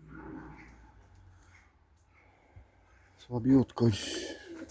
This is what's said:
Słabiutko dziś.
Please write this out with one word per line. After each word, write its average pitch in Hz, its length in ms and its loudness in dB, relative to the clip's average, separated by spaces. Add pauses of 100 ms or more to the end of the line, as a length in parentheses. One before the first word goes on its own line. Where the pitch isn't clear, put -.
(3250)
Słabiutko 120 720 4
dziś. - 440 -6 (360)